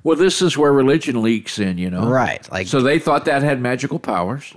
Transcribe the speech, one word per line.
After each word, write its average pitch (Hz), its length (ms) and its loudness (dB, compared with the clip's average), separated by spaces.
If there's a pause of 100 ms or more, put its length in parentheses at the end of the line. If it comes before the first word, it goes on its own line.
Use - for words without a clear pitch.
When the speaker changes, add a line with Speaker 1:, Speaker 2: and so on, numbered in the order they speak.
Speaker 1:
Well, 160 140 2
this 180 260 2
is 165 160 2
where 147 140 4
religion 135 500 2
leaks 110 380 -2
in, 92 180 -2
you 90 120 -4
know. 95 180 -2
Speaker 2:
Right, 120 420 -2
like 95 160 -6
Speaker 1:
So 135 160 0
they 143 160 2
thought 147 280 0
that 139 180 0
had 143 160 0
magical 127 400 -4
powers, 104 560 -4